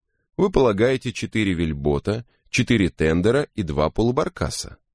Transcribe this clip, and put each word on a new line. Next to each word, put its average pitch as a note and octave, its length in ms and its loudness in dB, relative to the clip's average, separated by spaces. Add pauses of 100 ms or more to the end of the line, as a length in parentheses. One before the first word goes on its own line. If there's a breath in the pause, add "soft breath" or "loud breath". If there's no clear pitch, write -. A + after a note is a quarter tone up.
(360)
вы G3 140 2
полагаете B2 600 2
четыре G#2 420 -4
вельбота, D#2+ 720 -2 (260)
четыре A2 400 2
тендера F2+ 640 2
и G#2+ 80 -4
два D2+ 280 -2
полубаркаса?" - 840 -4 (180)